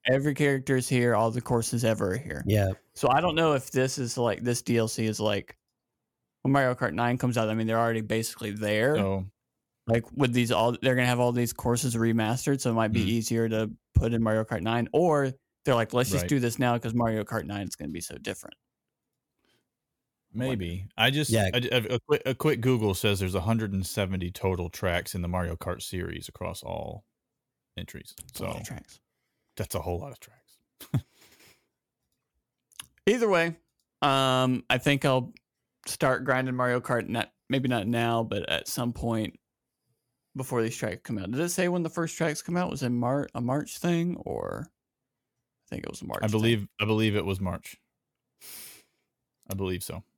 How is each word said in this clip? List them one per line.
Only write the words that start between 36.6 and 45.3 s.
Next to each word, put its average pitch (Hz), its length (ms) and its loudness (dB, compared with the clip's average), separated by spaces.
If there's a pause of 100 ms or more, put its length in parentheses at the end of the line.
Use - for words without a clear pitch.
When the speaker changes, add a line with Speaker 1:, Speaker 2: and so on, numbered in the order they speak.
Speaker 1:
Kart. 120 280 -2
Not, - 260 -4 (160)
maybe 139 180 0
not 117 200 0
now, 117 360 0
but 104 260 -4
at - 180 -2
some 120 260 -4
point 113 460 -4 (960)
before 123 280 -2
these 113 120 -2
tracks - 280 -6
come 113 140 -6
out. 95 140 -6
Did 127 100 -2
it 175 80 0
say 175 180 0
when 180 160 0
the 160 60 -4
first 165 280 -6
tracks 156 240 -2
come 175 160 -4
out? 180 140 -2
Was 135 100 -6
it 127 80 -2
Mar-, 123 460 0
a 120 60 -4
March 127 360 -2
thing, 175 400 0
or - 520 -6 (1000)